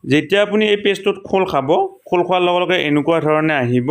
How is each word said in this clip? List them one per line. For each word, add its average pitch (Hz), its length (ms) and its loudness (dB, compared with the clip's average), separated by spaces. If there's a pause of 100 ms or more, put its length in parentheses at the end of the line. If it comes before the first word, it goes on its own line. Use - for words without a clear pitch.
(120)
যেতিয়া 156 340 2
আপুনি 208 260 0
এই 208 120 0
পেজটোত 196 320 0 (120)
খোল 190 240 2
খাব, 135 160 -2 (400)
খোল 180 180 2
খোৱাৰ 180 200 0
লগে 175 160 0
লগে 180 140 0 (120)
এনেকুৱা 147 380 0
ধৰণে 156 280 0 (100)
আহিব 123 260 0